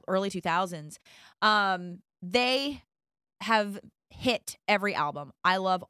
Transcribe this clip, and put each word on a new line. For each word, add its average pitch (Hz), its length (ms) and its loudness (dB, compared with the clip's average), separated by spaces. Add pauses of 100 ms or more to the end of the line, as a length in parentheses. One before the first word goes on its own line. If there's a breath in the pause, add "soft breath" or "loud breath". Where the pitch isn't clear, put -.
early 190 220 0
two 190 100 -6
thousands. 170 600 -4 (420 soft breath)
Um, 190 580 2 (220)
they 254 600 0 (600)
have 208 360 2 (320)
hit - 460 -4 (140)
every 202 260 2
album. 143 360 -4 (120)
I 185 140 4
love 185 320 0